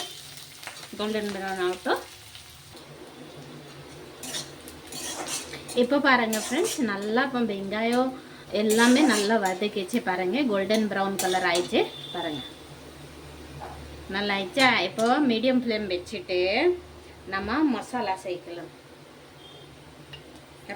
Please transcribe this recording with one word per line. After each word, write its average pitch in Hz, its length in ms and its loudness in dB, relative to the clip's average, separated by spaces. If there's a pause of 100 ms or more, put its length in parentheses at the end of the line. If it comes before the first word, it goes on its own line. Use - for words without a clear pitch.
(960)
கோல்டன் 208 380 -2
ப்ரௌன் 190 320 -4
ஆகட்டும். 214 340 -2 (3750)
இப்போ 269 160 4 (100)
பாருங்க 233 280 4 (120)
ஃப்ரெண்ட்ஸ், 311 280 2 (160)
நல்லா 214 360 2
இப்போ 247 240 2
வெங்காயம் 226 580 2 (520)
எல்லாமே 233 380 8 (140)
நல்லா 208 220 4 (100)
வதக்கிச்சு 196 520 0 (120)
பாருங்க, 185 400 2
கோல்டன் 202 420 2
ப்ரௌன் 196 320 0
கலர் 185 280 2
ஆயிடுச்சு 180 280 2 (320)
பாருங்க, 165 300 -6 (1700)
நல்லா 202 200 2
ஆயிடுச்சா? 196 320 4 (200)
இப்போ 220 180 0 (240)
மீடியம் 240 340 4
ஃப்ளேம் 214 300 0
வச்சுட்டு 180 440 -4 (960)
நம்ம 202 240 -2 (160)
மசாலா 208 400 -2 (120)
சேர்க்கலாம். 170 440 -8 (2000)